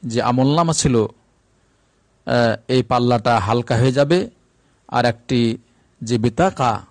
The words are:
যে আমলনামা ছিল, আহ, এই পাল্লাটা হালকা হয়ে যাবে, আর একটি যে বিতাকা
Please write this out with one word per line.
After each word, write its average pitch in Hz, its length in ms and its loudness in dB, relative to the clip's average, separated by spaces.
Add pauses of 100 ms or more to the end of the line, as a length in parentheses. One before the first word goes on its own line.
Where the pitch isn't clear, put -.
যে 117 160 -4
আমলনামা 135 520 0
ছিল, 123 300 0
আহ, - 1500 -6 (120)
এই 127 160 2
পাল্লাটা 120 560 0
হালকা 113 380 -2
হয়ে 131 140 2
যাবে, 156 380 0 (580)
আর 120 180 -2
একটি 117 520 -2 (460)
যে 117 140 -2
বিতাকা 120 720 -2